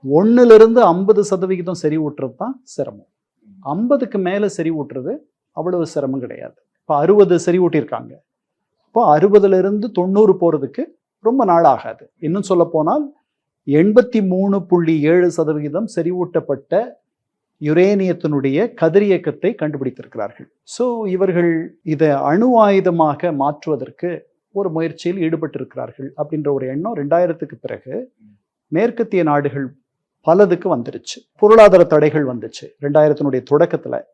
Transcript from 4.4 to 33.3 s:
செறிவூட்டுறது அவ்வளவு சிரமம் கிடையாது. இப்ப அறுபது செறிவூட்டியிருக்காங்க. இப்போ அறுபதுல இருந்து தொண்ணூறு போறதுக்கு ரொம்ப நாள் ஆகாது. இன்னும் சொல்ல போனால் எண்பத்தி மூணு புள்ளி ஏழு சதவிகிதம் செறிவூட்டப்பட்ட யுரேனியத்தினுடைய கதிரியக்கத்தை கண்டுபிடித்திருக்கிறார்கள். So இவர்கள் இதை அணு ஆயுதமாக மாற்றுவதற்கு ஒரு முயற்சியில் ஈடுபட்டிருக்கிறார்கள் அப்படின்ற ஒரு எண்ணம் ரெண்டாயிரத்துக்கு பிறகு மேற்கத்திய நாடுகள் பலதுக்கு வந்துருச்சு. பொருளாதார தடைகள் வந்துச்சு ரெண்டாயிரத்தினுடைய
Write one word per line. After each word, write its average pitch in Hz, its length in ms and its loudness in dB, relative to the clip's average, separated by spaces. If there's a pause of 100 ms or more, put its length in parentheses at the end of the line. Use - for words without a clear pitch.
செறிவூட்டுறது 156 600 -6 (340)
அவ்வளவு 170 360 -4
சிரமம் 135 340 -6
கிடையாது. - 340 -14 (260)
இப்ப 151 160 -4
அறுபது 175 500 4
செறிவூட்டியிருக்காங்க. 151 640 -2 (760)
இப்போ 170 320 2
அறுபதுல 196 400 4
இருந்து 202 320 -2
தொண்ணூறு 190 500 2
போறதுக்கு 156 440 -2 (340)
ரொம்ப 240 260 -2
நாள் 170 200 2
ஆகாது. 120 540 0
இன்னும் 175 240 -4
சொல்ல 175 220 0
போனால் 170 480 -2 (540)
எண்பத்தி 208 600 2
மூணு 196 360 -2
புள்ளி 165 380 0
ஏழு 175 300 2
சதவிகிதம் 156 560 -4 (100)
செறிவூட்டப்பட்ட 170 920 -4 (720)
யுரேனியத்தினுடைய 170 1200 0
கதிரியக்கத்தை 180 760 0
கண்டுபிடித்திருக்கிறார்கள். 131 920 -10 (160)
So 233 440 -6
இவர்கள் 175 760 -2
இதை 156 280 0
அணு 202 580 2
ஆயுதமாக 170 680 0
மாற்றுவதற்கு 143 920 -6 (240)
ஒரு 196 200 -4
முயற்சியில் 165 480 -6
ஈடுபட்டிருக்கிறார்கள் 143 1000 -8
அப்படின்ற 151 360 -6
ஒரு 131 140 -4
எண்ணம் 170 300 -6
ரெண்டாயிரத்துக்கு 160 640 -2
பிறகு 147 520 -12 (540)
மேற்கத்திய 214 560 -2
நாடுகள் 143 540 -4 (500)
பலதுக்கு 175 500 2
வந்துருச்சு. - 600 -12
பொருளாதார 208 480 8
தடைகள் 151 420 2
வந்துச்சு 113 540 -12
ரெண்டாயிரத்தினுடைய 143 680 0